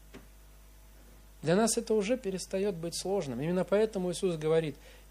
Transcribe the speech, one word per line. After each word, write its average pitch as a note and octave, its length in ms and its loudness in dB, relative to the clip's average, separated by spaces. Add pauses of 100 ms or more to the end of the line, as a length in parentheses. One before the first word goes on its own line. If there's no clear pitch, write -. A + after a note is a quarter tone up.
(1400)
Для D#3+ 160 4
нас A3+ 200 4
это A3 160 0
уже G#3+ 220 2
перестаёт F#3+ 600 -2
быть E3 220 -6
сложным. D3+ 440 -2
Именно F3 240 0
поэтому G3+ 480 2
Иисус F3 240 -2
говорит: D#3 400 0 (340)